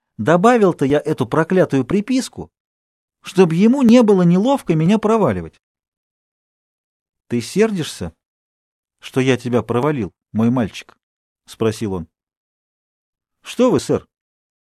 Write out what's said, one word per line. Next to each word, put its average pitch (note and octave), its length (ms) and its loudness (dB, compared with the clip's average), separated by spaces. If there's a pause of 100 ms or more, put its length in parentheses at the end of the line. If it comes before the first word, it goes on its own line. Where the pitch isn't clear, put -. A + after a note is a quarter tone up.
(160)
добавил-то F3+ 680 2
я C#3+ 140 0
эту D3 280 -4
проклятую D#3 580 0
приписку, G#3 680 -4 (720)
чтобы F3+ 320 2
ему A#3 280 2
не A#3+ 200 6
было G3+ 200 4
неловко F#3 520 0
меня E3 240 0
проваливать. D3 600 -2 (1700)
«Ты A#2+ 160 -4
сердишься, F3 720 -4 (880)
что - 200 -6
я B2+ 160 0
тебя A#2+ 260 -4
провалил, A#2+ 520 -4 (180)
мой A2+ 160 0
мальчик?» — - 480 -6 (480)
спросил G#2+ 500 -6
он. E2 140 -8 (1300)
«Что - 280 0
вы, C#3+ 100 2
сэр?» - 280 -4 (600)